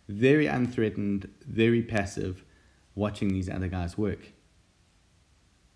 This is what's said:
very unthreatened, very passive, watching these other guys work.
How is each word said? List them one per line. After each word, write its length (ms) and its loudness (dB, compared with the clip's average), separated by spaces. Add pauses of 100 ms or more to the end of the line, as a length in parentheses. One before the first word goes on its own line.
very 380 4
unthreatened, 840 -2 (180)
very 360 4
passive, 640 -4 (500)
watching 340 -2
these 200 -2
other 200 -4
guys 280 -6
work. 360 -4 (1400)